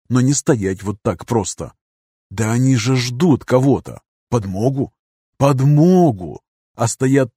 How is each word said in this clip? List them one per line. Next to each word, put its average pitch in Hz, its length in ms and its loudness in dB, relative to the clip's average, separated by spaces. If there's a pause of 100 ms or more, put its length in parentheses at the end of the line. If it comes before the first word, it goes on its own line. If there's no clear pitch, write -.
но 123 120 0
не 135 120 2
стоять 98 500 -2
вот 104 180 -8
так 98 240 -4
просто. 95 480 -6 (560)
Да 110 220 -4
они 127 240 2
же 123 200 0
ждут 123 500 0
кого-то. 127 560 0 (280)
Подмогу? 117 640 -2 (440)
Подмогу! 143 1040 2 (340)
А 117 120 -2
стоят 131 500 0